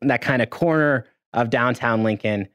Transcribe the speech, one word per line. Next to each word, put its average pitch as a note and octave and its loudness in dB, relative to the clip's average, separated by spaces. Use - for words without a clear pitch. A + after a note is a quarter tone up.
in C3+ -2
that B2 0
kind B2+ 0
of A2+ 0
corner D3+ 0
of A#2 0
downtown A#2+ 0
Lincoln. G#2+ -2